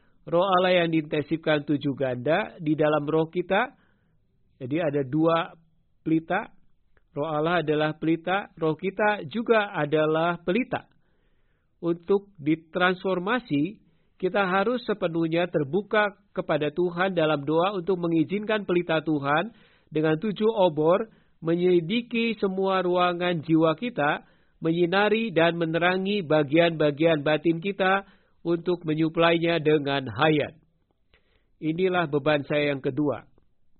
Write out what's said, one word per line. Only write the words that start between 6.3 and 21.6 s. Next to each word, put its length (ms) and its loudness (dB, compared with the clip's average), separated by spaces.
Roh 160 -4
Allah 320 0
adalah 320 0
pelita, 640 -2
roh 160 0
kita 560 -2
juga 400 0
adalah 720 0
pelita. 400 -2
Untuk 560 0
ditransformasi, 1400 -2
kita 240 0
harus 400 0
sepenuhnya 640 0
terbuka 640 0
kepada 400 -2
Tuhan 400 -2
dalam 320 0
doa 240 2
untuk 320 -2
mengizinkan 640 -2
pelita 320 0
Tuhan 560 -2
dengan 320 0
tujuh 320 0
obor 560 2
menyelidiki 960 0